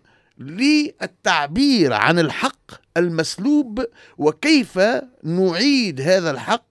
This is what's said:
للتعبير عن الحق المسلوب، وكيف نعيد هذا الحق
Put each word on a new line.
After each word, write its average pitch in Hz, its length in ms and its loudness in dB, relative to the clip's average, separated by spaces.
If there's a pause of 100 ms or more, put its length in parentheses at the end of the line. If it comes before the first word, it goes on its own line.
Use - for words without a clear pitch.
(380)
للتعبير 185 1600 0
عن 131 260 2
الحق - 520 -4 (260)
المسلوب، 208 880 -2 (320)
وكيف 220 640 0 (440)
نعيد 185 800 0
هذا 170 300 0
الحق 135 400 -4